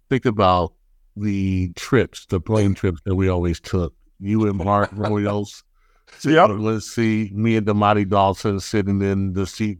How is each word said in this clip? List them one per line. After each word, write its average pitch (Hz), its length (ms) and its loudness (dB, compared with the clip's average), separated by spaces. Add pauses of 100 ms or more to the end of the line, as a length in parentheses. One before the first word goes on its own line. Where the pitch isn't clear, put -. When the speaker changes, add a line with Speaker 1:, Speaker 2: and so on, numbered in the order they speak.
Speaker 1:
think 131 180 0
about 92 460 2 (440)
the 95 580 -2
trips, - 520 -2
the 95 140 -2
plane 101 340 0
trips 90 300 -2
that 98 100 -2
we 95 140 2
always 87 320 -2
took. 87 340 -4 (260)
You 104 280 0
and 98 100 -2
Mark 101 320 0
Speaker 2:
<laughs> 101 40 -18
Speaker 1:
Royals. 104 680 -4 (600)
Speaker 2:
Yep. 156 260 6
Speaker 1:
Uh, 101 40 -4
let's 107 360 -4
see, 110 440 0
me 110 220 2
and 107 100 0
Damani 104 420 2
Dawson 98 520 2
sitting 98 420 -2
in 98 320 -2
the 95 120 -2
seat 104 340 -6